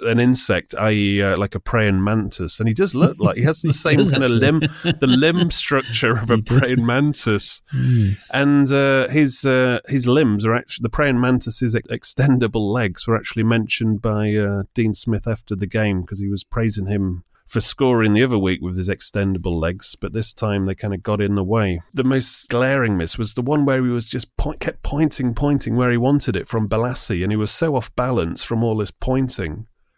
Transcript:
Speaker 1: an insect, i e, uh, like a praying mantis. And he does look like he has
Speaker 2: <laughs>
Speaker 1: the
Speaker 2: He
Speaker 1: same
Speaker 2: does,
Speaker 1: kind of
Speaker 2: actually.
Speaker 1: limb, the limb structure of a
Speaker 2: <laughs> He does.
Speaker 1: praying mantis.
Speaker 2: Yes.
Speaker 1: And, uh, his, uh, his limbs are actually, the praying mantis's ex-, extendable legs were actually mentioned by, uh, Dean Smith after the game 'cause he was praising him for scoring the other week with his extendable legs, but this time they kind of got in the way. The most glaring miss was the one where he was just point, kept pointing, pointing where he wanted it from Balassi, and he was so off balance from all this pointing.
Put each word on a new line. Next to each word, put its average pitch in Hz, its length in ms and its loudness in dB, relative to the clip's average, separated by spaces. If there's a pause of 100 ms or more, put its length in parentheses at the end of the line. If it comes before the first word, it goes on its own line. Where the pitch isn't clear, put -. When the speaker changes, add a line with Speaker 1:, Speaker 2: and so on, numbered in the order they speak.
Speaker 1:
an 117 180 2
insect, 123 580 2
i 110 140 2
e, 101 300 2
uh, 95 160 2
like 101 180 -4
a 92 40 -6
praying 101 440 2
mantis. 104 560 -2
And 110 80 2
he 113 60 2
does 190 200 0
look - 240 4
like 180 180 0
he 117 60 -2
has 156 200 0
Speaker 2:
<laughs> - 0 -
Speaker 1:
the 165 60 0
Speaker 2:
He 143 40 2
Speaker 1:
same 151 240 2
Speaker 2:
does, 190 160 4
Speaker 1:
kind 139 100 2
of 123 80 2
Speaker 2:
actually. 117 100 2
Speaker 1:
limb, 151 200 4 (400)
the 139 80 2
limb 165 420 2
structure 120 680 -2
of 110 120 -4
a 117 60 4
Speaker 2:
<laughs> - 0 -
He 107 60 0
does. 120 180 2
Speaker 1:
praying 123 260 2
mantis. 123 760 0 (120)
Speaker 2:
Yes. 120 580 0
Speaker 1:
And, 143 380 4
uh, 139 380 2
his, 139 360 2
uh, 127 440 2
his 131 180 0
limbs 120 380 4
are 113 100 2
actually, - 300 -6
the 110 60 -4
praying 139 300 2
mantis's 123 540 0
ex-, - 140 -4 (260)
extendable 117 580 2
legs 110 360 -2
were 113 80 2
actually - 280 -4
mentioned 110 580 0
by, 107 320 0
uh, 101 280 0 (120)
Dean 110 200 0
Smith 107 320 -4
after 107 300 -6
the 98 100 -4
game 101 380 -2
'cause 98 160 -10
he 98 80 -4
was 98 160 -4
praising 104 420 -2
him 95 380 -2 (220)
for 113 140 -4
scoring 113 540 2
the 113 80 4
other 123 160 2
week 92 240 0
with 90 140 -4
his 92 120 -2
extendable 92 720 -2
legs, 87 400 -4
but - 120 -8
this 110 200 -6
time 101 340 -4
they 95 80 -4
kind 101 200 -6
of 92 80 -8
got 104 180 -2
in 101 140 0
the 98 80 0
way. 95 380 0 (120)
The 127 120 -2
most 131 440 -2
glaring 123 480 0
miss 82 220 -4
was 110 160 -6
the 127 80 -4
one 143 220 0
where 131 200 2
he 123 60 0
was 120 180 -2
just - 280 -8
point, - 240 -4
kept - 240 -8
pointing, 143 500 -2
pointing 143 400 0
where 123 160 2
he 120 60 2
wanted 127 400 0
it 85 120 -4
from 110 200 -2
Balassi, 110 560 -2
and 101 80 0
he 107 40 0
was 107 140 -2
so 160 240 -2
off 120 220 -4
balance 120 480 -2
from 113 180 -2
all 113 140 0
this 104 160 -4
pointing. 127 720 -4 (320)